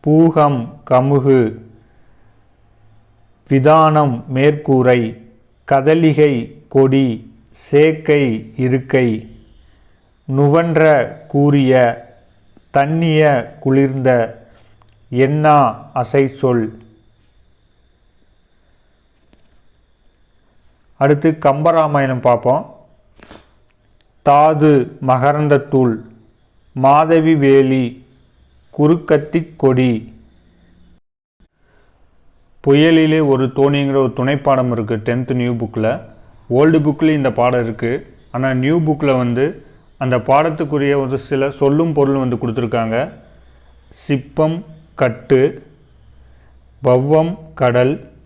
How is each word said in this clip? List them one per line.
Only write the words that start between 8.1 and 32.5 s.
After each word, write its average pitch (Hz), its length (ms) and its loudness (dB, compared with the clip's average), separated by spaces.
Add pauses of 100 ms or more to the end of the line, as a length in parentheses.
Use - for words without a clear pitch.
இருக்கை 127 420 0 (1200)
நுவன்ற 151 560 0 (480)
கூரிய 143 420 2 (1040)
தண்ணிய 156 460 0 (400)
குளிர்ந்த 135 460 0 (1040)
என்னா 147 460 2 (440)
அசை 135 220 0 (180)
சொல். 120 240 0 (4000)
அடுத்து 147 260 2 (160)
கம்பராமாயணம் 147 840 0
பார்ப்போம். 123 360 0 (1600)
தாது 151 460 4 (380)
மகரந்தத்தூள் 135 840 0 (800)
மாதவி 156 580 2 (100)
வேலி 135 420 4 (920)
குறுக்கத்திக் 160 840 -2
கொடி. 127 300 2 (2750)